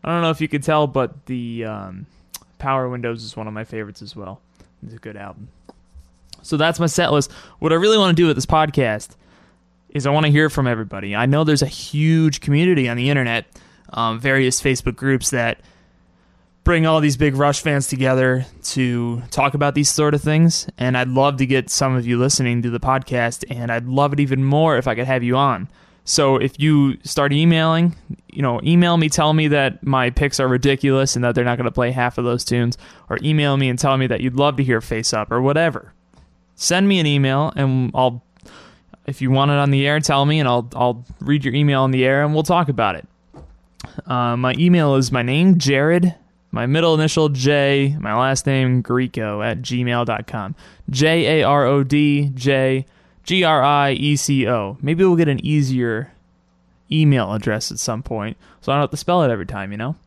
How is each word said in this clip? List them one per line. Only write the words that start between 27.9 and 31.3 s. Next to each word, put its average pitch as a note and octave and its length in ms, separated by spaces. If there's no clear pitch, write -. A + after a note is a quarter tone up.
you - 120
know, B2 220
email E3+ 320
me, D#3+ 140
tell D#3 240
me D#3 160
that C#3 360
my C3 240
picks C#3 300
are C3 80
ridiculous C3+ 680
and B2 100
that A#2+ 100